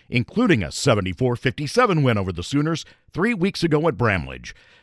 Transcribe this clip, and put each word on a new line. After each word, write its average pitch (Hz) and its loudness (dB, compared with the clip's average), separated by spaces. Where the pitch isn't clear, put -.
including 123 2
a 73 -6
seventy-four 113 0
fifty-seven 156 0
win 120 4
over 95 -4
the 87 -8
Sooners 147 -2
three 214 0
weeks 185 -2
ago 156 2
at 120 -2
Bramlage. 71 -2